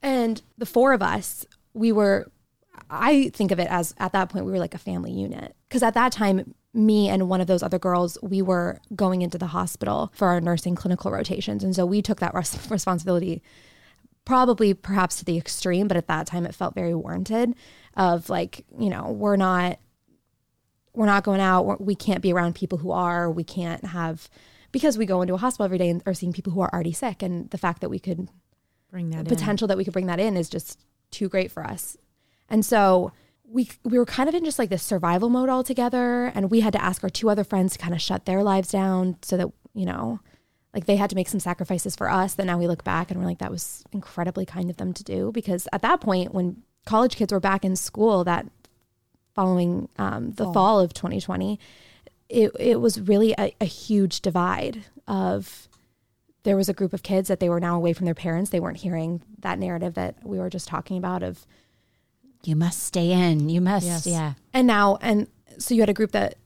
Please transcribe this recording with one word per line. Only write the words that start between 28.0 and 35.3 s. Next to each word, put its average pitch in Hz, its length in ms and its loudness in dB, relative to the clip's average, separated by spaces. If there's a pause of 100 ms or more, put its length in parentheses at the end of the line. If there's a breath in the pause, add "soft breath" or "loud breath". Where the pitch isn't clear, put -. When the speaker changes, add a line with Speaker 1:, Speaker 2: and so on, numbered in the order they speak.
Speaker 2:
Bring 175 220 -8
that 160 140 -8
Speaker 1:
the 160 60 0
Speaker 2:
in. - 60 2
Speaker 1:
potential 202 320 -2
that 190 80 2
we 190 80 -2
could 190 80 -8
bring 185 140 -2
that 175 120 -2
in 208 180 0
is 170 120 -2
just - 300 -10 (320)
too 196 180 -4
great 185 220 -2
for 160 140 -12
us. - 320 -10 (520)
And 220 160 2
so 190 460 4 (340 soft breath)
we, 226 240 -2 (140)
we 240 140 2
were 240 80 4
kind 262 240 0
of 320 60 0
in 349 100 0
just, 302 140 -4
like, 226 100 0
this 185 140 -2
survival 185 460 0
mode 254 200 4